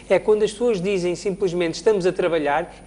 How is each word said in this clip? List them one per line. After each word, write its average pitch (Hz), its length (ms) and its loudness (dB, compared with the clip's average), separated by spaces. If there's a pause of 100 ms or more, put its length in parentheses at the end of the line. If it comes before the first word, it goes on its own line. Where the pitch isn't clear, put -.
é 190 100 4
quando 214 240 2
as 208 100 0
pessoas 233 280 0
dizem 180 340 -2
simplesmente 175 600 -2
"estamos 196 320 2
a 180 60 2
trabalhar", 165 760 -2